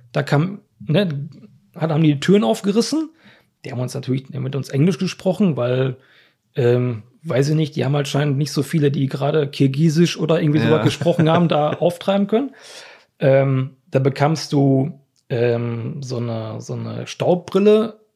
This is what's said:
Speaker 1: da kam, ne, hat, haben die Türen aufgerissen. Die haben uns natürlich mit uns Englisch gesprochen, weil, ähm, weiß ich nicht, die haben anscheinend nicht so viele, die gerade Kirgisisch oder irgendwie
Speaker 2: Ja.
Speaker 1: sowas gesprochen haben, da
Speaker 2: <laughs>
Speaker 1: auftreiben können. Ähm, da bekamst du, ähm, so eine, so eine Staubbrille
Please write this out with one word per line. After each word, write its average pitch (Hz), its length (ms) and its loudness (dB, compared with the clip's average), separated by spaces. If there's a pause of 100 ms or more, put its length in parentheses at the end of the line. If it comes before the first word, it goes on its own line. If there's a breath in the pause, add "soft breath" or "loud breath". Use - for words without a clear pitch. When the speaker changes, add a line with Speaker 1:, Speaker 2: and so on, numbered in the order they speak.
(120)
Speaker 1:
da 147 100 -2
kam, 156 380 -2 (200)
ne, 151 500 -2 (480)
hat, 165 140 -2
haben 147 120 2
die 147 160 4
Türen 196 240 4
aufgerissen. 226 640 -2 (540 soft breath)
Die 131 80 -14
haben 123 80 -6
uns 127 140 -6
natürlich 131 360 -4
mit 131 260 -6
uns 131 140 -6
Englisch 160 300 2
gesprochen, 185 560 0
weil, 127 400 0 (600 soft breath)
ähm, 123 480 2 (200)
weiß 143 260 0
ich 156 60 2
nicht, 156 200 0
die 135 80 -2
haben 139 140 0
anscheinend 143 400 -2
nicht - 160 -4
so 143 100 0
viele, 147 280 0
die 135 160 0
gerade 139 420 -2
Kirgisisch 151 680 2
oder 165 240 0
irgendwie 151 180 2
Speaker 2:
Ja. 117 80 2
Speaker 1:
sowas 113 180 4
gesprochen 170 440 2
haben, 165 200 4
da 151 240 0
Speaker 2:
<laughs> - 60 -8
Speaker 1:
auftreiben 196 480 0
können. 262 240 -2 (680 loud breath)
Ähm, 135 520 2 (200)
da 135 80 2
bekamst 143 540 0
du, 139 480 2 (280)
ähm, 120 720 -2
so 123 160 -8
eine, 113 440 -8
so 127 120 -12
eine 117 340 -10
Staubbrille 202 920 0 (160)